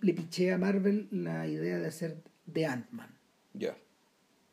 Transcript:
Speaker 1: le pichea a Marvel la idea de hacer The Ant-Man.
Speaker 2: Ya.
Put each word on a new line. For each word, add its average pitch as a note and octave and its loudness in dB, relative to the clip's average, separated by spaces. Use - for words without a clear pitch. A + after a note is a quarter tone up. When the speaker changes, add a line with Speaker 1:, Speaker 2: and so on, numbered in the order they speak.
Speaker 1:
le F3+ 6
pichea F3+ 2
a - 2
Marvel G3 2
la E3 -2
idea D#3+ -2
de E3+ -2
hacer D#3+ -6
The D#3+ 2
Ant-Man. - -6
Speaker 2:
Ya. - -2